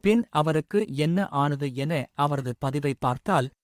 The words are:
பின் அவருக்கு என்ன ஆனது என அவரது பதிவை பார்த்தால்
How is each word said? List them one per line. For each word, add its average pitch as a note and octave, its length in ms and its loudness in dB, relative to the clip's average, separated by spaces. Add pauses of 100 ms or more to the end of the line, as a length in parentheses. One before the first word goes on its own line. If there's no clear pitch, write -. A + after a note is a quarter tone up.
பின் A3 280 4
அவருக்கு D#3 640 0
என்ன E3 360 0
ஆனது C#3 460 -2
என C#3 380 -4
அவரது C#3 460 -2
பதிவை C#3 400 -2
பார்த்தால் C3+ 520 0 (140)